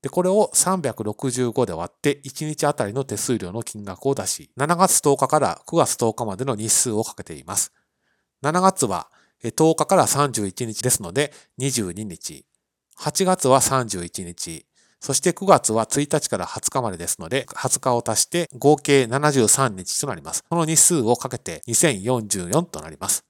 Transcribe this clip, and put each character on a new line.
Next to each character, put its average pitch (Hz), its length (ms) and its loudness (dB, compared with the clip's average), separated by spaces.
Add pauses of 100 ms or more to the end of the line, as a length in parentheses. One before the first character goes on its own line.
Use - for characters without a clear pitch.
で、 135 60 -6
こ 180 140 0
れ 180 60 4
を 202 240 4
三 185 300 2
百 113 220 -4
六 104 260 -4
十 120 200 0
五 123 140 2
で 98 80 -6
割 92 220 -6
っ - 60 -20
て、 143 240 0
一 139 200 -10
日 151 200 -4
あ 147 100 2
た 113 120 -2
り 101 60 -6
の 135 120 -4
手 110 120 -6
数 117 220 -2
料 90 140 -8
の 113 100 -8
金 104 220 -12
額 98 220 -14
を 135 100 2
出 95 100 -4
し、 - 300 -6
七 151 180 0
月 180 260 4
十 143 160 4
日 131 120 0
か 151 100 4
ら 110 260 0
九 - 120 -4
月 156 200 2
十 113 160 0
日 117 120 -6
ま 98 120 -6
で 117 80 -6
の 127 120 -2
日 110 140 -6
数 - 200 2
を 107 140 0
か - 100 -8
け - 80 -14
て - 120 -12
い - 100 -18
ま - 120 -6
す。 - 160 -4 (720)
七 165 180 0
月 185 240 4
は、 92 240 -4 (360)
え、 117 80 -4
十 160 240 4
日 151 100 0
か - 80 2
ら 147 140 6
三 139 240 2
十 107 140 -2
一 113 200 -6
日 110 160 -8
で 131 80 0
す 113 120 0
の 87 100 -12
で、 139 200 0 (240)
二 135 140 -4
十 107 220 -2
二 104 120 -8
日。 82 400 -14 (520)
八 - 280 -2
月 185 220 0
は 131 140 6
三 131 260 0
十 92 180 -6
一 90 200 -10
日。 87 420 -12 (340)
そ - 140 -4
し - 60 2
て、 175 120 2
九 190 140 -4
月 156 260 6
は 110 160 2
一 143 240 -2
日 151 160 0
か 110 80 -2
ら 92 100 -2
二 - 140 -8
十 - 100 -4
日 135 120 -4
ま 117 80 -4
で 90 60 -10
で 85 100 -8
す - 140 -6
の 80 80 -12
で、 127 260 -2
二 - 140 -4
十 - 100 0
日 127 160 0
を 120 100 0
足 110 180 0
し - 40 0
て 170 280 -2
合 143 220 6
計 139 300 4
七 143 240 0
十 131 160 4
三 117 300 2
日 - 240 -6
と 147 80 -4
な 120 80 -6
り 80 60 -18
ま - 120 -12
す。 - 140 -4
こ 165 80 -2
の 165 100 0
日 160 100 0
数 165 240 4
を 117 140 4
か - 140 -6
け - 100 -6
て - 300 -10
二 113 80 -2
千 117 260 2
四 117 240 -2
十 98 240 -6
四 160 160 0
と - 140 -12
な 80 100 -14
り 78 80 -16
ま 85 100 -8
す。 - 220 -4